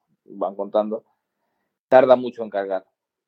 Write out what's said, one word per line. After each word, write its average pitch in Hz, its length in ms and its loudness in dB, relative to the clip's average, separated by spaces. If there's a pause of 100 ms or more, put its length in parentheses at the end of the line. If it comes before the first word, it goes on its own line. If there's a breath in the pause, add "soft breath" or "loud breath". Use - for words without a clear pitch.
(260)
van 98 280 -10
contando, 104 520 -4 (800)
tarda 131 300 6
mucho 123 260 -8
en 110 60 -10
cargar, 98 360 -6 (420)